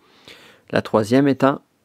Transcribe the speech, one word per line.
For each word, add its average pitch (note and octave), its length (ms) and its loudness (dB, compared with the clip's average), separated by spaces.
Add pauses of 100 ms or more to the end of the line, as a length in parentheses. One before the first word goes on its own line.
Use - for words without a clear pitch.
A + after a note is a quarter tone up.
(720)
La G#2 100 -2
troisième A2+ 480 0
étant C3+ 320 0 (240)